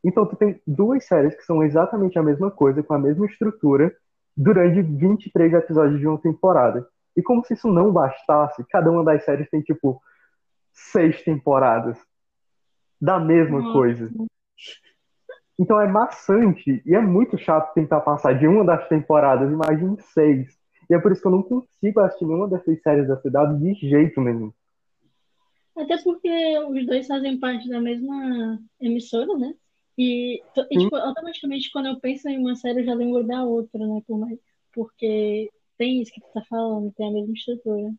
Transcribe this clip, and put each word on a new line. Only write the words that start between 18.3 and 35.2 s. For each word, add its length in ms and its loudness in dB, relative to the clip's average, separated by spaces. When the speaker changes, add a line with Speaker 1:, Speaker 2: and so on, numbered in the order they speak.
Speaker 1:
de 160 4
uma 160 6
das 240 2
temporadas, 640 2
imagine 480 -2
seis. 440 2
E 40 4
é 60 4
por 120 4
isso 100 0
que 60 -2
eu 40 4
não 120 2
consigo 560 -2
assistir 260 0
nenhuma 220 -2
dessas 340 -2
séries 280 2
da 80 0
C 120 -8
W 440 0
de 160 -6
jeito 320 2
nenhum. 320 -4
Speaker 2:
Até 240 -4
porque 580 -2
os 260 -6
dois 220 -4
fazem 320 -4
parte 300 -6
da 120 -6
mesma 760 -6
emissora, 580 -4
né? 160 -6
E, 440 -4
to-, 160 -2
e, 80 2
Speaker 1:
Sim. 60 2
Speaker 2:
tipo, 100 -4
automaticamente, 800 -8
quando 140 -6
eu 120 -8
penso 300 -8
em 100 -6
uma 160 -4
série, 240 -6
eu 60 -4
já 80 -4
lembro 340 -4
da 160 -6
outra, 420 -6
né? 220 -6
Por 100 -6
mais, 220 -8
porque 760 -6